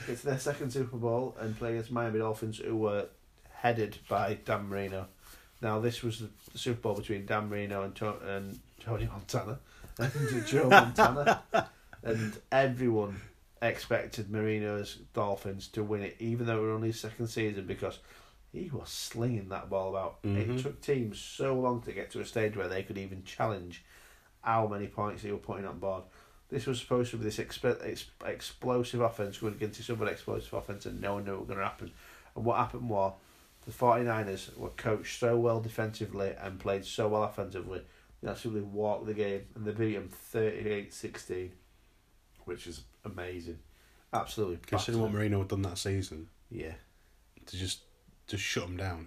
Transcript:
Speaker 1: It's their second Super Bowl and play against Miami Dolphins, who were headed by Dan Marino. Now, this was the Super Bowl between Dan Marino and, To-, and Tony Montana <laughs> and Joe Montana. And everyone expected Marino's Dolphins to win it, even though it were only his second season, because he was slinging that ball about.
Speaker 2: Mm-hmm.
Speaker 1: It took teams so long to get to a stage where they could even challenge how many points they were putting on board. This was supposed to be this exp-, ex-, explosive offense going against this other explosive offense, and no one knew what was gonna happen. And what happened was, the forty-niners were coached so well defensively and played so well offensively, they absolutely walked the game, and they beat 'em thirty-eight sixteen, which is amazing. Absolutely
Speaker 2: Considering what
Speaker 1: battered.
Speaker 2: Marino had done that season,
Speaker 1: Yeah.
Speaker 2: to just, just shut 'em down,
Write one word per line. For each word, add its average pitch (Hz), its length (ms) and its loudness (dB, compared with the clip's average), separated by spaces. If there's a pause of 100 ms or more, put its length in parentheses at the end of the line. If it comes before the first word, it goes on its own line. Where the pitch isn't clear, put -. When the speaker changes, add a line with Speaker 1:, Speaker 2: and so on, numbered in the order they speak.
Speaker 1:
It's 120 140 -4
their 135 160 2
second 143 340 -2
Super 127 240 -2
Bowl 120 440 2
and 110 180 -2
play 117 140 -2
against 113 200 -2
Miami 117 280 2
Dolphins, 110 380 -2
who 113 180 -2
were 104 300 2 (460)
headed 110 460 2 (100)
by 101 360 2
Dan 101 240 0
Marino. 95 380 -2 (540)
Now, 110 200 2
this 117 220 0
was 113 180 -2
the - 380 -12
Super 117 220 -2
Bowl 107 140 2
between 101 320 -4
Dan 107 220 0
Marino 101 340 -2
and, 98 140 -4
To-, 104 280 -2
and 98 340 -6 (220)
Tony 113 260 -2
Montana 110 520 -4 (200)
<laughs> - 200 -16
and 127 480 2
Joe 131 220 6
Montana. 143 720 8 (640)
And 113 320 0 (140)
everyone 120 680 4 (400)
expected 113 680 0
Marino's 107 680 0 (160)
Dolphins 98 540 -2
to 107 160 -2
win 104 180 0
it, 92 180 -6
even 117 260 0
though 113 120 2
it 107 40 2
were 110 100 2
only 110 160 0
his 113 120 -2
second 110 280 -4
season, 104 380 -2
because 95 320 -4 (540)
he 175 200 -6
was 95 160 -6
slinging 117 640 -2
that 92 200 -6
ball 95 200 0
about. 95 320 -2
Speaker 2:
Mm-hmm. 107 360 2
Speaker 1:
It 131 40 -2
took 139 180 -4
teams 117 400 0
so 135 380 0
long 123 240 2
to - 100 -8
get 95 200 -6
to 107 80 -4
a 104 40 -2
stage 107 320 2
where 92 120 0
they 95 140 0
could 98 160 -4
even 95 260 -6
challenge 95 600 -2 (580)
how 113 240 4
many 101 220 -2
points 101 340 -2
they 104 80 -4
were 101 80 -2
putting 98 280 -6
on 82 140 -8
board. 95 220 -2 (480)
This 139 160 -2
was 127 140 0
supposed 123 300 2
to 117 80 -4
be 107 60 -4
this 107 140 -2
exp-, - 480 0
ex-, - 200 -6 (180)
explosive 123 800 0
offense 104 340 0
going 110 180 -2
against 107 240 -4
this 117 120 -6
other 110 160 0
explosive - 480 -4
offense, 101 320 -6
and 101 140 -8
no 101 140 -2
one 101 100 -4
knew 101 80 -4
what 95 80 -6
was - 100 -8
gonna 98 140 -2
happen. 101 260 -6 (460)
And 110 80 -2
what 117 140 6
happened 123 300 0
was, 98 240 4 (540)
the 113 60 -10
forty-niners 113 840 4
were 104 140 -6
coached - 500 -2
so 120 180 6
well 117 220 4
defensively 107 800 -2
and 98 180 -6
played 98 280 0
so 110 220 2
well 107 160 4
offensively, 92 580 -4 (400)
they 107 80 -4
absolutely 107 320 -2
walked 101 420 0
the 107 80 -2
game, 101 300 0 (120)
and 107 120 -6
they 104 60 0
beat 110 240 2
'em 92 120 -6
thirty-eight 104 840 -2
sixteen, 92 580 -6 (960)
which 87 200 -6
is 82 180 -10 (200)
amazing. 87 540 -8 (560)
Absolutely 98 520 0
Speaker 2:
Considering 113 360 2
what 110 60 4
Speaker 1:
battered. 104 120 2
Speaker 2:
Marino 104 200 4
had 95 80 0
done 101 140 2
that 92 140 0
season, 92 520 -2 (220)
Speaker 1:
Yeah. 82 220 -6 (720)
Speaker 2:
to - 140 -10
just, 92 220 -2 (460)
just 98 160 -2
shut - 220 0
'em 90 140 -6
down, 87 280 -2